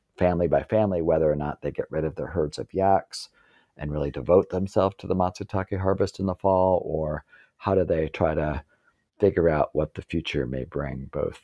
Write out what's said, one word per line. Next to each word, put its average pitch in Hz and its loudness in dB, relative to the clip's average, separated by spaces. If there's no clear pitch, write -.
family 87 2
by 71 2
family 101 0
whether 80 2
or 73 0
not 73 -6
they 71 -4
get - -8
rid 78 -4
of 78 -6
their 76 -8
herds 78 -4
of - -12
yaks 95 0
and 73 -6
really 73 -2
devote 87 4
themselves 95 0
to - -14
the 92 0
Matsutake 95 -2
harvest 95 0
in 95 -2
the 92 -2
fall, 92 2
or 78 -4
how 101 0
do 92 4
they 80 0
try 80 0
to 76 -2
figure 90 4
out 76 2
what 76 -2
the - -12
future 78 -2
may 64 -6
bring, 69 -8
both, - -4